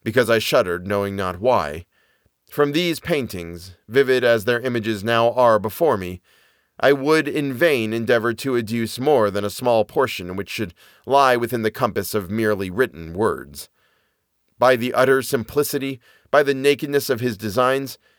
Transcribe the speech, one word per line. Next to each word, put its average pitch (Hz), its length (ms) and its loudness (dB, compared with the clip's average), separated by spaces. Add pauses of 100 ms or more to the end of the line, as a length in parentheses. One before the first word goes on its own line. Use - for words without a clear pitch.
because 113 240 2
I 113 100 4
shuddered 92 480 0
knowing 101 280 -2
not 92 260 -4
why, 90 440 0 (640)
from 147 220 0
these 165 280 -2
paintings, 90 760 -6 (120)
vivid 127 360 2
as 117 220 2
their 120 160 0
images 113 420 -2
now 117 300 2
are 117 260 4
before 110 380 0
me, 90 240 -8 (580)
I 139 140 4
would 143 340 0
in 143 260 -4
vain 123 380 2
endeavor 117 440 0
to 131 200 -4
adduce 113 440 -4
more 123 320 4
than 101 120 -4
a 104 60 -2
small 117 340 0
portion 95 520 -4
which 95 140 -8
should 101 240 -8 (340)
lie 131 280 4
within 117 280 -2
the 110 80 0
compass 110 420 -4
of 95 160 -4
merely 104 400 -2
written 82 440 -4
words. 73 540 -4 (920)
By 127 160 4
the 123 180 -4
utter 131 280 4
simplicity, 135 800 -4 (300)
by 147 140 4
the 139 100 0
nakedness 143 560 0
of 123 100 0
his 120 160 -2
designs, 127 640 -2 (220)